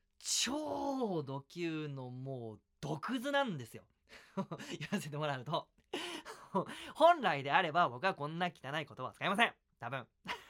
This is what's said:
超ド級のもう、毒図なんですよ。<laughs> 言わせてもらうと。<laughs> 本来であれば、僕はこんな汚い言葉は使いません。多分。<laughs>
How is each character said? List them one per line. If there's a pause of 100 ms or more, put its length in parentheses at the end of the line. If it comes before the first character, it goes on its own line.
(180)
超
ド
級
の
も
う、 (200)
毒
図
な
ん
で
す
よ。 (260)
<laughs>
言
わ
せ
て
も
ら
う
と。 (240)
<laughs> (280)
本
来
で
あ
れ
ば、
僕
は
こ
ん
な
汚
い (100)
言
葉
は
使
い
ま
せ
ん。 (240)
多
分。 (160)
<laughs>